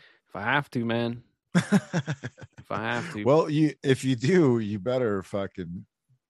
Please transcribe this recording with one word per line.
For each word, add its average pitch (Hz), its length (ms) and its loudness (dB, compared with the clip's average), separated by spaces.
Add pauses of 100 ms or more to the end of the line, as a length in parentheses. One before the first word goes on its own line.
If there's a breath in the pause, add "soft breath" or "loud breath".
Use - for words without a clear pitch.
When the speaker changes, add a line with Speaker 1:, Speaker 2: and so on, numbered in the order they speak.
(280 soft breath)
Speaker 1:
If - 80 -16
I 92 60 -6
have 131 300 0
to, 120 120 -2
man. 117 400 -2 (140)
Speaker 2:
<laughs> - 180 -12
Speaker 1:
If - 1160 -4
I 101 120 -4
have 117 300 -4
to. 107 100 -6
Speaker 2:
Well, 156 260 4
you, 151 240 2 (100)
if 139 200 2
you 131 140 0
do, 131 420 4
you 107 200 -4
better 110 440 -2
fucking 98 600 -8 (440)